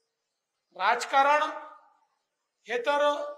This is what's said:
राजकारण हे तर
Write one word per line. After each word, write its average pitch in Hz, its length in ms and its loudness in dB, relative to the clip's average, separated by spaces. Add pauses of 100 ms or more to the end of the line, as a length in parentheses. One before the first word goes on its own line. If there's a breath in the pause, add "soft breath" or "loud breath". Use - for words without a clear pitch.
(760)
राजकारण 277 760 2 (1160)
हे 226 100 -4
तर 285 280 2 (320)